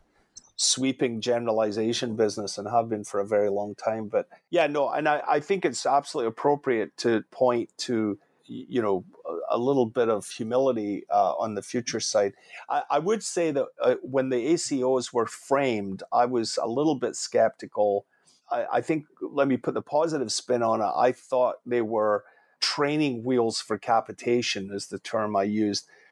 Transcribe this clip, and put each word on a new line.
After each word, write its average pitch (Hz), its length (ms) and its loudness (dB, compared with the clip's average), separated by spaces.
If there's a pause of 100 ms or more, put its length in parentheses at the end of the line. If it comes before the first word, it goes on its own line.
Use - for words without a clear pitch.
(560)
sweeping 127 640 0
generalization 113 960 0
business 107 420 0
and 104 100 -8
have 113 220 0
been 104 140 -4
for 101 160 -2
a 101 60 -2
very 104 220 2
long 101 280 -2
time. 110 320 -4
But 104 200 0 (220)
yeah, 165 160 2
no, 143 240 0
and 151 180 0
I, 147 180 2
I 151 140 2
think 185 240 -2
it's 143 220 -2
absolutely 135 420 0
appropriate 131 720 0
to 113 320 2
point 123 480 2
to, 110 400 -2 (280)
y-, 123 220 -14
you 123 140 0
know, 98 220 2 (220)
a, 85 300 -4
a - 20 -2
little 127 280 2
bit 113 240 2
of 104 180 -2
humility, 113 800 0
uh, 95 300 4
on 110 160 -2
the 98 80 -4
future 120 380 -4
side. 101 340 2 (340)
I, 143 220 -2
I 143 80 2
would 196 240 0
say 165 300 0
that, 135 140 0 (140)
uh, 123 220 4
when 131 260 0
the 123 240 0
A 170 60 4
C 139 260 -2
Os 131 300 0
were 113 120 2
framed, 113 760 -2 (100)
I 120 140 4
was 120 340 -2
a 110 80 -2
little 143 280 2
bit 120 200 -4
skeptical. 104 880 0 (460)
I, 120 220 -2
I 123 80 2
think, 156 260 -2 (160)
let 139 240 0
me 131 100 4
put 123 180 -4
the 113 60 -2
positive 147 520 -2
spin 120 300 0
on 113 180 2
it. 101 140 0
I 127 180 4
thought 127 520 -2
they 120 180 0
were 107 420 0 (360)
training 143 640 0
wheels 120 360 0
for 107 180 -4
capitation 113 920 -2
is 101 160 -8
the 98 100 -10
term 107 380 -2
I 98 80 4
used. 104 420 0 (260)